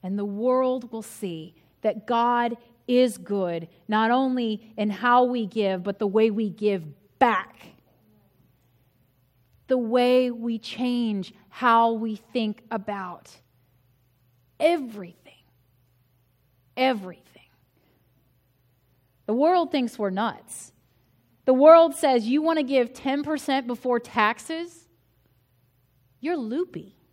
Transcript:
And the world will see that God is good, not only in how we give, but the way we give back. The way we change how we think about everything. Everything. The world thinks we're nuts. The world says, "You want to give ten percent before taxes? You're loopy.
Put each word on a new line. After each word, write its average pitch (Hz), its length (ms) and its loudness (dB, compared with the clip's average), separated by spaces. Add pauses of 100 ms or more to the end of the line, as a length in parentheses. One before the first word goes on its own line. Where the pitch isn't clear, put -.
And 190 140 -6
the 208 80 -4
world 254 640 -2
will 226 100 -10
see 175 540 -12 (260)
that 208 260 -4
God 240 500 0 (300)
is 247 300 2
good, 180 500 -4 (200)
not 220 240 2
only 247 680 -2
in 208 120 -2
how 240 360 4
we 247 200 -2
give, 190 380 -2
but 196 160 -6
the 214 80 -2
way 220 240 4
we 208 180 -2
give 196 340 -2 (360)
back. - 480 0 (2000)
The 262 100 2
way 247 540 2
we 226 280 -6
change 240 760 -4 (160)
how 233 440 2
we 220 220 -6
think 214 560 -6
about 196 580 -10 (1300)
everything. 240 760 -4 (1400)
Everything. 220 460 -4 (2000)
The 214 80 -4
world 330 380 2
thinks 247 280 -4
we're 202 100 -2
nuts. - 640 -8 (720)
The 262 100 4
world 320 420 8
says, 247 320 2
"You 277 140 0
want 320 180 0
to 294 40 0
give 254 300 0
ten 277 300 -4
percent 277 440 -4
before 240 320 -4
taxes? 247 880 -4 (1300)
You're 330 160 -4
loopy. 247 600 -8 (160)